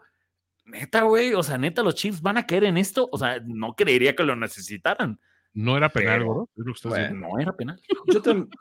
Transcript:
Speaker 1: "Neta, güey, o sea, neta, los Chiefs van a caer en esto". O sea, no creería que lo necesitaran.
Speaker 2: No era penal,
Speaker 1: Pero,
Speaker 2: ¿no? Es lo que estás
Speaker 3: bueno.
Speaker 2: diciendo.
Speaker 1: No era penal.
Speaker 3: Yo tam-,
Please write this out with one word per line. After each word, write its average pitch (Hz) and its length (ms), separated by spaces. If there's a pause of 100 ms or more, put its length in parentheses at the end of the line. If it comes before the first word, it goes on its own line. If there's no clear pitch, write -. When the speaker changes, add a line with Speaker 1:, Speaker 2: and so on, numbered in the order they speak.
(640)
Speaker 1:
"Neta, - 360
güey, 226 320
o 185 80
sea, 151 160
neta, 165 240
los 196 140
Chiefs 196 260
van 196 160
a 233 80
caer 190 200
en 180 120
esto". 196 340
O 143 60
sea, 123 260
no 113 320
creería 139 400
que - 80
lo 139 120
necesitaran. 117 840 (320)
Speaker 2:
No 113 260
era 151 120
penal, 110 300
Speaker 1:
Pero, 113 160
Speaker 2:
¿no? 214 200
Es 113 100
lo - 0
que 123 120
estás - 140
Speaker 3:
bueno. 90 120
Speaker 2:
diciendo. 82 300
Speaker 1:
No 110 60
era 170 140
penal. 143 280 (320)
Speaker 3:
Yo 214 80
tam-, 202 280 (120)